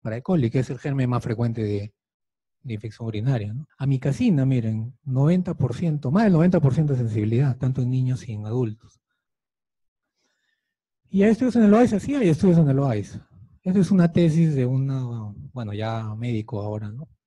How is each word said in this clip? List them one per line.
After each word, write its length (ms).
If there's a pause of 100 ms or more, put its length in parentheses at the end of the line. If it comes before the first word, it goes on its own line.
Para 180
E. 40
coli, 280
que 100
es 100
el 80
germen 320
más 140
frecuente 380
de, 320 (680)
de 120
infección 340
urinaria, 440
¿no? 140 (120)
Amicacina, 680
miren, 560
noventa 520
por 200
ciento, 380
más 120
del 100
noventa 260
por 140
ciento 180
de 80
sensibilidad, 560
tanto 260
en 80
niños 380
y 40
en 140
adultos. 540 (2000)
¿Y 140
hay 80
estudios 260
en 60
el 120
oais? 280
Sí, 120
hay 140
estudios 300
en 100
el 100
oais. 400 (440)
Esta 180
es 100
una 220
tesis 420
de 120
una, 680 (200)
bueno, 200
ya 420
médico 460
ahora, 300
¿no? 180 (180)